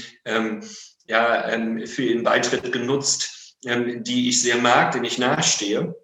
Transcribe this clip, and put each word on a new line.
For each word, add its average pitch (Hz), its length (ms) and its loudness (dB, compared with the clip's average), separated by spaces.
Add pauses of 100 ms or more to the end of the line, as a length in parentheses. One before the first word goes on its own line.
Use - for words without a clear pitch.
(240)
ähm, 110 400 -2 (420)
ja, 113 440 2
ähm, 113 360 -2
für - 180 -4
ihren 117 200 2
Beitritt 123 480 2
genutzt, - 960 -2
ähm, 120 400 -2
die 123 240 0
ich 120 120 2
sehr 120 160 2
mag, 123 360 4
denen 120 100 -2
ich 113 140 -2
nahestehe. 127 760 0 (100)